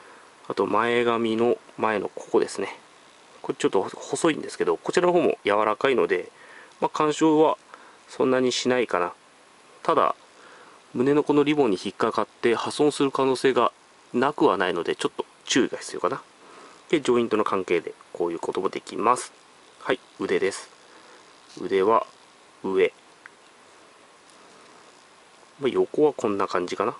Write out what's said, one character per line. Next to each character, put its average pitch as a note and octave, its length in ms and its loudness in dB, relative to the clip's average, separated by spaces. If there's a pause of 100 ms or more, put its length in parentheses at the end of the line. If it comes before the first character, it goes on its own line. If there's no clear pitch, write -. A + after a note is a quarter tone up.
(480)
あ A#2+ 60 -6
と、 G2 120 -2
前 A#2 380 0
髪 A#2 320 0
の A#2 200 2 (220)
前 A2 200 0
の - 160 -6
こ - 180 -16
こ A2+ 80 4
で - 80 0
す - 120 -10
ね。 - 180 -8 (600)
こ - 120 -6
れ - 40 -12
ち - 80 -2
ょ D3 40 2
っ - 20 -12
と F#2+ 120 0
細 - 500 -2
い - 40 -6
ん - 60 -8
で - 80 -12
す - 80 -10
け E2+ 80 -2
ど、 E2 100 2
こ - 160 -6
ち - 80 2
ら F3 60 2
の F3+ 60 4
方 F3 80 2
も B2 240 0
柔 G#2 200 2
ら G#2+ 120 0
か C3+ 120 0
い C3 60 2
の F#2+ 120 2
で、 F2+ 240 -2 (500)
ま - 60 0
あ、 - 40 -2
干 D3+ 240 0
渉 D#3 280 4
は D3+ 140 2 (520)
そ - 160 -2
ん C3 60 2
な B2+ 100 2
に B2+ 120 0
し - 160 -2
な B2+ 100 2
い A#2 80 0
か - 120 -2
な。 F2 160 -2 (680)
た E3 120 2
だ、 A2 200 4 (800)
胸 C3 200 2
の D3 100 2
こ - 80 2
の D3 100 4
リ D3 120 2
ボ C#3+ 120 4
ン A2 40 2
に F#2 120 0
引 G2 100 -6
っ - 20 -12
か A2+ 180 0
か A2 100 -2
っ - 40 -6
て - 280 0
破 A2 160 -4
損 D3 220 2
す - 100 -2
る C#3 80 2
可 C3+ 140 -2
能 C3 120 2
性 C3+ 160 2
が A#2 200 2 (400)
な C3 200 2
く D#3+ 140 2
は F#2+ 100 4
な F#2+ 120 2
い F2 60 0
の E2+ 100 -4
で、 D#2 100 -2
ち - 120 -4
ょ - 40 -4
っ - 60 -20
と - 80 -6 (200)
注 A#2 220 2
意 - 20 -2
が - 100 -10
必 - 180 -12
要 - 40 -10
か - 80 0
な。 C3+ 140 -8 (680)
で、 E3 100 2
ジ B2+ 100 0
ョ A#2+ 80 4
イ A#2+ 40 2
ン A2+ 60 -2
ト G#2+ 80 -2
の G#2 80 2
関 F#2+ 200 -2
係 F2 160 0
で - 140 -10 (180)
こ F2 140 -4
う E2+ 60 -4
い - 20 -6
う E2 40 -8
こ - 140 -6
と - 80 -6
も F#2+ 80 0
で - 120 -10
き - 160 -14
ま A2 200 2
す。 - 160 -10 (480)
は - 120 -2
い、 B2+ 80 -6 (180)
腕 F#2+ 200 0
で F#2+ 140 -2
す。 - 180 -14 (880)
腕 F#2+ 220 0
は A2 240 2 (560)
上。 F#2+ 320 0 (2750)
ま C#3 60 0
あ、 - 20 0
横 G#2 380 2
は C#3 80 0
こ - 140 -2
ん G2 100 -2
な G2 100 -2
感 F2+ 180 -2
じ F#2 100 -8
か G2 100 -2
な。 B2 140 -6